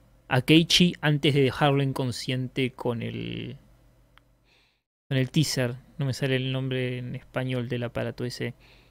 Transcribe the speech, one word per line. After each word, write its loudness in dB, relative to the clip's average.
a 4
Keiichi 6
antes 2
de 4
dejarlo 2
inconsciente -2
con -4
el, -8
con 0
el 0
teaser. 0
No -4
me -2
sale -2
el -4
nombre -4
en -10
español -6
del -4
aparato -6
ese -6